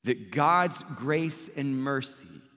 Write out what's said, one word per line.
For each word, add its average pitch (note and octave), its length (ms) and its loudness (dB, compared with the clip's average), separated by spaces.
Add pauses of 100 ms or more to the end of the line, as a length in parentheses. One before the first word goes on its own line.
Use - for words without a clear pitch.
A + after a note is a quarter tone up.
that A2 280 -2
God's E3+ 520 4 (120)
grace D3+ 600 -2
and C#3 260 -2
mercy C3 600 -4 (160)